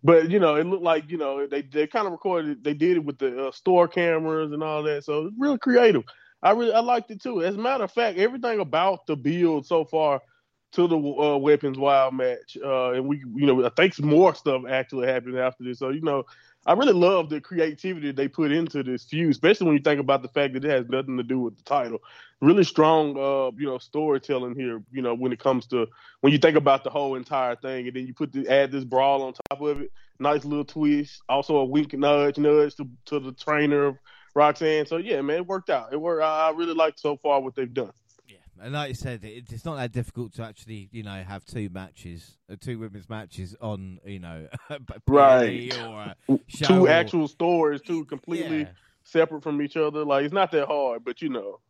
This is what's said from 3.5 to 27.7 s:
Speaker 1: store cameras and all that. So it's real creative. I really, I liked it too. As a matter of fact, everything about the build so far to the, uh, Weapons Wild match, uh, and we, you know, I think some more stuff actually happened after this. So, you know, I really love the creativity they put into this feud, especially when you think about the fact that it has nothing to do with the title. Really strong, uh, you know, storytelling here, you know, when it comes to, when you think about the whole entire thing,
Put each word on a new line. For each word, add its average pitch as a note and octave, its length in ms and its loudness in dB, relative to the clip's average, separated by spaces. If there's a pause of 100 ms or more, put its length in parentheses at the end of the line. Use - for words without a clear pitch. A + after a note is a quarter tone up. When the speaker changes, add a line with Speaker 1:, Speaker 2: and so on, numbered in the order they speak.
Speaker 1:
store F3+ 360 4
cameras D#3+ 640 -2
and D3+ 100 -6
all D#3 220 -4
that. D3 220 -4
So D3+ 220 -4
it's G#3 100 -10
real C#4 200 0
creative. A#3 460 4 (380)
I F3+ 100 4
really, A3+ 220 2
I A3+ 80 4
liked A#3+ 300 0
it G3+ 100 -16
too. A#3 200 -4
As F#3+ 140 -2
a G3+ 40 -8
matter A#3+ 260 -2
of F3+ 60 -10
fact, G3 260 -2
everything A#3 420 0
about F3 480 0
the D#3 80 -2
build D3+ 500 0
so E3 200 0
far D3+ 360 0 (520)
to F3 140 4
the, E3 100 4
uh, C#3+ 400 2
Weapons C#3 400 2
Wild C3+ 380 4
match, B2+ 480 -4
uh, C3 280 0
and C3 160 -2
we, C#3+ 160 -4 (120)
you C#3 100 0
know, B2+ 200 4
I A#2+ 40 2
think F3 240 2
some D3 140 -2
more D#3+ 280 6
stuff C3 320 -2
actually C3 400 -2
happened B2+ 300 -2
after B2+ 260 -4
this. B2 160 -8
So, C3 100 -4
you D3 120 -6
know, C#3+ 240 -2 (400)
I D#3+ 80 4
really A#3+ 200 4
love F3 360 4
the D3+ 120 -6
creativity D#3+ 680 -4
they C#3 180 -2
put D3+ 220 -2
into D#3+ 320 -2
this B2+ 200 -6
feud, D#3+ 280 0
especially F3 360 4
when D3+ 80 4
you C#3 60 2
think D3 180 0
about C3+ 220 0
the B2 80 -14
fact C#3+ 240 -2
that C3 100 -6
it D3+ 80 -2
has B2 160 0
nothing C3 300 -4
to C3 60 -4
do B2+ 160 -4
with A2+ 180 -6
the - 60 -20
title. A#2+ 360 -4 (420)
Really F3 220 6
strong, D#3 540 4
uh, C3+ 400 -2
you C#3+ 80 -6
know, C3 120 -6
storytelling C3+ 760 -4
here, A#2+ 260 -6 (100)
you C3 100 -8
know, A#2+ 120 -2
when B2 200 -2
it A#2 60 -8
comes B2+ 280 0
to, A#2 200 -2 (340)
when C#3+ 100 6
you D3 80 4
think D#3 160 6
about C#3 280 4
the C3 60 -6
whole C#3 260 -4
entire B2+ 420 -4
thing, C3 300 -8